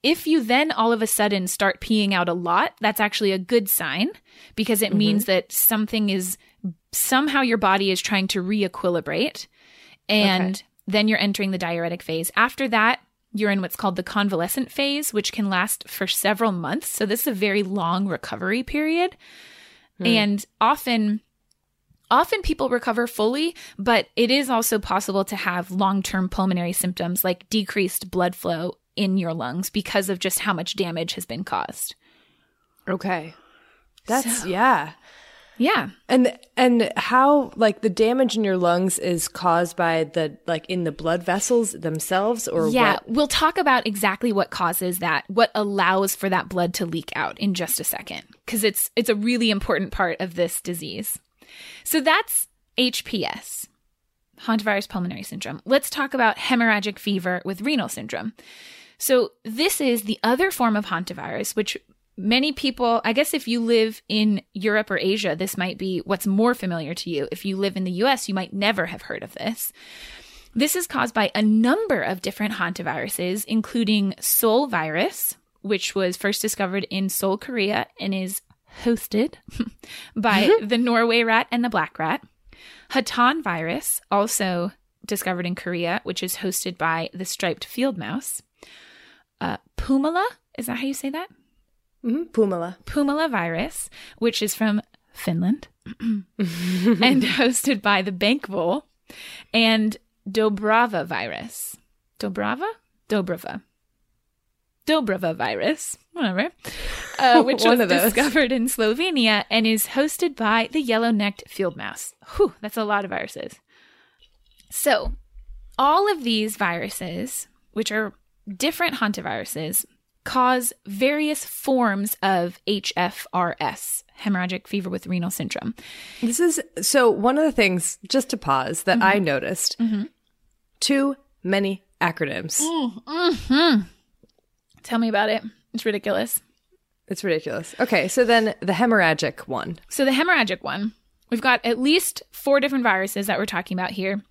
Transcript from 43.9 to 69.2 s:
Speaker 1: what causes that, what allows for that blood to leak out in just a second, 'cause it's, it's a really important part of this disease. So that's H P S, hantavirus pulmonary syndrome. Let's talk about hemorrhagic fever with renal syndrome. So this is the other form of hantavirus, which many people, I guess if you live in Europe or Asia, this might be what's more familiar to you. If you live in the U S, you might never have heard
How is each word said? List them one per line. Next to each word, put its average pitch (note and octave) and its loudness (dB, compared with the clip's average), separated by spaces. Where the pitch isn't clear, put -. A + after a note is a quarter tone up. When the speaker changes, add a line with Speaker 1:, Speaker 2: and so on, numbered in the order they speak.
Speaker 1:
what G3 2
causes F3+ -2
that, D#3+ -2
what G#3+ 4
allows G3 2
for - -4
that F#3 0
blood F3 0
to F#3 -2
leak E3 -6
out - -4
in G3+ 0
just F3 -2
a - -6
second, - -8
'cause A3 -2
it's, - 0
it's A#3 0
a A3 4
really A3+ 0
important F#3+ 0
part F3 -2
of F3+ -6
this E3+ -2
disease. D#3+ -8
So D#4 0
that's D#4+ 0
H B3+ 0
P G3+ -4
S, - -10
hantavirus G#3+ -2
pulmonary F3+ -6
syndrome. D#3 -10
Let's C4+ 2
talk C#4 -4
about A#3 2
hemorrhagic G#3+ 0
fever F3+ -2
with F#3+ -6
renal B3+ 0
syndrome. A3 -8
So B3+ 2
this C4 0
is A#3+ 2
the G#3 -4
other C4+ 4
form A3+ 2
of G#3+ -2
hantavirus, - -6
which G#3+ -2
many B3 0
people, B3 0
I A#3 0
guess C#4 0
if D4+ -4
you A#3 -2
live A3+ 2
in G#3+ 2
Europe G#3 0
or F#3+ -2
Asia, F#3+ 0
this F#3 -6
might F3+ -4
be F#3 -4
what's F#3+ -4
more G#3+ 2
familiar E3+ -6
to - -8
you. C#3+ -4
If - -10
you F#3+ -4
live G3 -2
in F#3 -4
the F#3 -4
U F#3+ 0
S, C4 0
you F#3+ -2
might F#3 -6
never G3 0
have E3+ -12
heard - -10